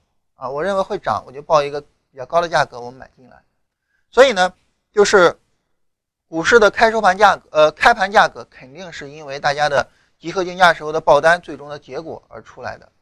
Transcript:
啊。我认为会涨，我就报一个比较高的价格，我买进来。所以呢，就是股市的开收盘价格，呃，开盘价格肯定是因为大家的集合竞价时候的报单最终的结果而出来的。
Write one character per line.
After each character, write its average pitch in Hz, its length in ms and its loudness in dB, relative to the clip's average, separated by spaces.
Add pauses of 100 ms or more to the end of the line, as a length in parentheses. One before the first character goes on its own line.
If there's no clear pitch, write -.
(360)
啊。 127 120 -14
我 143 160 -8
认 196 120 -6
为 190 80 -4
会 196 160 -10
涨， 101 260 -8
我 131 60 -20
就 139 100 -18
报 151 220 0
一 143 80 -8
个 147 100 -10
比 - 340 -20
较 131 100 -16
高 165 140 -2
的 175 80 -2
价 156 160 0
格， 123 160 -16
我 120 120 -16
买 127 240 -20
进 127 120 -20
来。 - 140 -20 (720)
所 247 120 6
以 262 100 2
呢， 185 200 -2 (380)
就 208 120 4
是 180 320 4 (920)
股 160 160 -8
市 226 160 4
的 202 100 4
开 226 220 0
收 220 100 -4
盘 190 160 2
价 196 180 4
格， - 160 -18
呃， - 200 4
开 240 240 2
盘 202 160 -4
价 196 160 4
格 117 240 -12
肯 131 200 -20
定 170 220 -20
是 143 160 -16
因 151 160 -20
为 139 140 -10
大 147 120 -2
家 147 160 -2
的 139 200 -2 (320)
集 165 120 -12
合 185 120 -4
竞 180 120 -12
价 180 160 4
时 156 120 -4
候 156 80 -8
的 160 100 -4
报 151 180 4
单 165 220 2
最 147 160 -16
终 143 100 -20
的 147 120 -16
结 135 200 -16
果 156 280 -16
而 117 160 -20
出 - 180 -20
来 113 160 -10
的。 - 140 -20 (100)